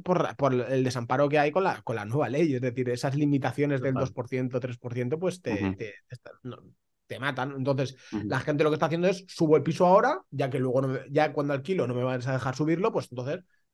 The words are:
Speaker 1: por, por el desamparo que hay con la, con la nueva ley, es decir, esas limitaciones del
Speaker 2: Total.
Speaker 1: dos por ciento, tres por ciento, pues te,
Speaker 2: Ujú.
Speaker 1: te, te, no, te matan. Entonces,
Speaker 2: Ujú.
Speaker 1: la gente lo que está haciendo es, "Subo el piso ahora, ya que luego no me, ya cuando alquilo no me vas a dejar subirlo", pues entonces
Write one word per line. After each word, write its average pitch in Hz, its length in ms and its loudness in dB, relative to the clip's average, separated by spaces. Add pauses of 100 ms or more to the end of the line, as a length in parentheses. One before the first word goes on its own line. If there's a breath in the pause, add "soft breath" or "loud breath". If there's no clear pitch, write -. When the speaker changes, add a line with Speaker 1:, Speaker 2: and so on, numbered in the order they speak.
Speaker 1:
por, 165 320 2
por 135 160 2
el 127 320 0
desamparo 127 420 2
que 147 120 4
hay 147 120 2
con 185 140 2
la, 113 160 -2
con 117 160 -4
la 104 80 -6
nueva 120 240 0
ley, 147 260 2
es 120 60 -2
decir, 123 280 -2
esas 127 260 -2
limitaciones 143 640 0
del 135 100 0
Speaker 2:
Total. 131 120 0
Speaker 1:
dos 131 100 -6
por 117 160 -8
ciento, 127 320 -4
tres 123 160 -8
por 120 160 -12
ciento, 127 260 -4
pues 180 220 -4
te, 113 140 -4
Speaker 2:
Ujú. 95 200 -2
Speaker 1:
te, 104 200 -12 (120)
te, 123 100 -16 (260)
no, 120 160 -14 (480)
te 107 120 -12
matan. 135 380 -4
Entonces, 135 400 -2 (140)
Speaker 2:
Ujú. 104 180 -4
Speaker 1:
la 135 100 0
gente 151 240 0
lo 151 60 4
que 151 60 0
está 151 100 0
haciendo 170 240 2
es, 185 180 -4
"Subo 156 300 4
el 139 60 4
piso 170 220 2
ahora, 226 440 6
ya 135 200 -2
que 131 100 -4
luego 127 220 2
no 135 80 0
me, 131 100 -2 (100)
ya 147 240 2
cuando 143 200 0
alquilo 139 340 -2
no 123 60 -2
me 123 100 0
vas 127 240 -2
a 131 60 0
dejar 131 220 -2
subirlo", 165 380 0
pues 156 180 -2
entonces 131 320 -6 (300)